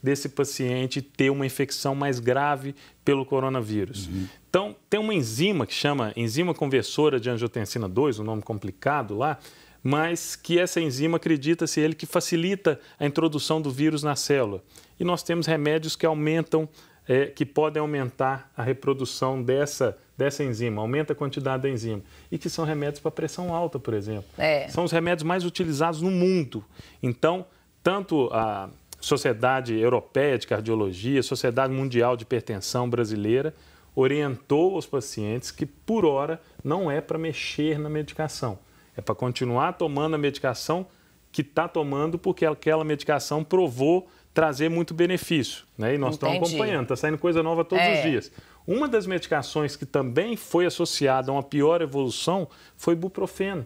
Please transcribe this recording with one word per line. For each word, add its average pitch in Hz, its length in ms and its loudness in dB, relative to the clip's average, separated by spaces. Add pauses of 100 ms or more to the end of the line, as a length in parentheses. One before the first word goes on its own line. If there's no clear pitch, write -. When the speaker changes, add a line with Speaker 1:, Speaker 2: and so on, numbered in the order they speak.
Speaker 1:
desse 139 280 0
paciente 131 720 -2
ter 135 280 2
uma 139 160 0
infecção 139 500 -2
mais 139 240 -2
grave 135 560 0 (280)
pelo 139 220 2
coronavírus. 110 840 -2
Speaker 2:
Uhum. 92 200 -6 (220)
Speaker 1:
Então, 202 260 0 (140)
tem 208 100 2
uma 214 140 -2
enzima 143 520 2
que - 80 -8
chama 135 420 0
enzima 123 380 0
conversora 139 680 2
de 117 100 -4
angiotensina 113 600 -4
dois, 113 300 2
um 107 40 -6
nome 107 200 -6
complicado 107 760 -4
lá, 135 220 -2 (420)
mas 156 540 0
que 170 240 2
essa 180 200 2
enzima, 156 380 0
acredita-se 160 640 0
ele, 156 140 2
que - 100 -10
facilita 170 760 0 (200)
a 147 60 -2
introdução 156 560 0
do 147 100 -4
vírus 147 320 0
na 147 120 0
célula. 117 480 0 (360)
E 185 40 -2
nós 175 200 0
temos 170 240 0
remédios 156 480 0
que - 100 -2
aumentam, 156 640 0 (380)
é, 131 180 4
que - 200 -4
podem 151 360 0
aumentar 135 720 -2
a 120 80 -6
reprodução 131 800 -2
dessa, 131 540 0 (200)
dessa 139 260 0
enzima, 113 380 -2
aumenta 139 300 -2
a 143 40 -2
quantidade 131 480 -4
da 139 60 0
enzima. 113 320 -4 (300)
E 170 60 -6
que 170 120 -4
são 165 140 -4
remédios 147 380 -2
pra 160 100 -2
pressão 170 420 -6
alta, 165 260 -2
por 117 140 -4
exemplo. 104 320 -4 (120)
Speaker 3:
É. 147 320 0
Speaker 1:
São 170 160 -2
os 165 60 -2
remédios 170 320 0
mais 175 200 0
utilizados 165 580 0
no 185 100 2
mundo. 175 520 2 (380)
Então, 160 440 0 (360)
tanto 180 500 2
a 104 380 -2 (320)
Sociedade 123 760 2
Europeia 123 600 2
de - 100 -6
Cardiologia, 110 720 0
Sociedade 131 520 0
Mundial 123 420 2
de 113 80 -8
Hipertensão 120 640 -2
Brasileira, 117 640 0 (400)
orientou 143 840 2
os 151 80 -4
pacientes 117 680 -6
que, - 140 -6
por 214 400 0
hora, 147 360 2 (220)
não 170 260 0
é 143 120 0
pra 160 160 -4
mexer 156 600 -2
na 151 120 -6
medicação. 151 680 -4 (380)
É 113 60 -10
pra 110 140 -2
continuar 123 580 0
tomando 156 420 0
a 151 40 0
medicação 143 640 0 (460)
que 151 120 -2
tá 165 240 0
tomando, 151 520 0
porque 175 260 0
aquela 156 380 2
medicação 151 600 0
provou 165 640 2 (260)
trazer 156 360 2
muito 165 240 0
benefício, 170 720 0 (140)
né? 117 180 0
E - 20 0
nós 131 160 0
estamos 151 240 -2
Speaker 3:
Entendi. 165 180 0
Speaker 1:
acompanhando, 165 320 0
tá 131 80 0
saindo 151 220 0
coisa 165 260 2
nova 165 220 2
todos 180 180 2
Speaker 3:
É. 170 140 4
Speaker 1:
os 147 60 2
dias. 135 280 0 (360)
Uma 247 200 2
das 226 200 2
medicações 151 680 -2
que - 100 -10
também 147 520 0
foi - 300 2
associada 135 640 2
a - 20 0
uma 139 100 0
pior 151 380 4
evolução 139 640 0 (300)
foi - 160 2
ibuprofeno. 185 720 -4